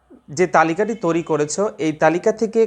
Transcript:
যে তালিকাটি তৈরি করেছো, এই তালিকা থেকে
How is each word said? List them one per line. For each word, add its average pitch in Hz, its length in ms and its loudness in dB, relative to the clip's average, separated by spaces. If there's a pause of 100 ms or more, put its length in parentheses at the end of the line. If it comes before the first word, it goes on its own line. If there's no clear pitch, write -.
(300)
যে 160 180 0
তালিকাটি 165 480 2
তৈরি 170 280 -2
করেছো, 156 540 -2
এই 156 140 -2
তালিকা 165 400 0
থেকে 220 360 0